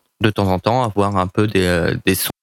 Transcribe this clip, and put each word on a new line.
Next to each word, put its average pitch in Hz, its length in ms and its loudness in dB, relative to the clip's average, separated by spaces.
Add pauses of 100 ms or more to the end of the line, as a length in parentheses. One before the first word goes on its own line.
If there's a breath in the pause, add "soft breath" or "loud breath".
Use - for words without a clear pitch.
(220)
de 110 80 4
temps 101 200 0
en 92 100 0
temps, 123 240 0
avoir 101 340 0
un 92 100 0
peu 104 200 0
des, 95 180 0
euh, 87 300 0 (100)
des 190 100 2
sons, - 140 -4 (140)